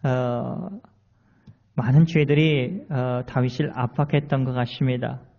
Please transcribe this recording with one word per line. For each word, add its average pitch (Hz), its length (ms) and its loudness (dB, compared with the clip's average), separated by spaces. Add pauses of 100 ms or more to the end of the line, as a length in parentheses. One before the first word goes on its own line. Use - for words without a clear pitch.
어, 127 760 -4 (920)
많은 131 320 6
죄들이, 151 840 2
어, 127 360 -2
다윗을 127 480 -2
압박했던 143 720 0
것 131 80 -2
같습니다. 123 680 -2 (180)